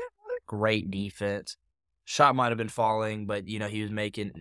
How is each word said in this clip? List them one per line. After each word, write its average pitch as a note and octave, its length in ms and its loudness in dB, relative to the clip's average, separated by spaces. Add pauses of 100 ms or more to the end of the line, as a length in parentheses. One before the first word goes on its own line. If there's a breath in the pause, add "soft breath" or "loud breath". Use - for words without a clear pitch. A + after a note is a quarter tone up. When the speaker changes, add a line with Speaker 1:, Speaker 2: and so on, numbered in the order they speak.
(180)
Speaker 1:
brother. A#4 300 -6
Speaker 2:
great G#2+ 420 0
defense. G2+ 640 -4 (480)
Shot C#3 300 6
might B2+ 140 2
have A2+ 100 0
been A2+ 100 -2
falling, A2 580 0
but, G2+ 200 -2
you G#2+ 140 -4
know, G#2 80 -2
he G#2+ 120 -4
was G#2 120 -2
making G#2+ 480 -4